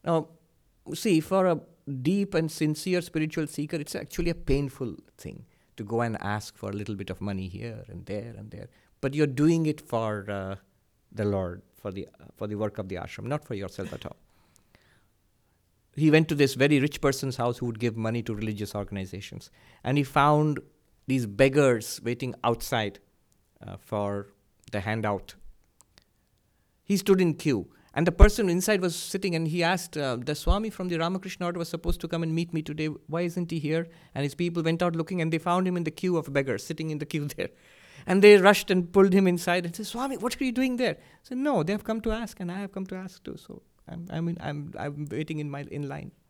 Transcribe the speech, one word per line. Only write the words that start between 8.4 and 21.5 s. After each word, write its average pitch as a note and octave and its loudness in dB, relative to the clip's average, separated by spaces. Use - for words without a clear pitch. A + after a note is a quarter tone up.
there. - -16
But C3+ -2
you're D3+ 4
doing D#3 2
it D3+ -2
for, G#2+ -4
uh, G2 -4
the G#2 -4
Lord, F#2+ -2
for - -10
the, F#2+ -10
uh, - -20
for A2 -8
the G#2 -6
work G#2 -4
of G2 -8
the F#2+ -6
ashram, - -10
not C#3+ -6
for - -10
yourself F#2+ -8
at - -12
all. - -14
He D3+ 4
went D#3 8
to D#3+ 2
this C#3 4
very C#3+ 4
rich C#3+ 0
person's C3+ 0
house A#2+ -2
who B2 -4
would A2+ -6
give A2+ 0
money A2+ -2
to A2+ -6
religious G#2+ -4
organizations. G2 -8
And C3+ 0
he C#3+ 2
found D3+ 2
these B2+ 0
beggars C3 2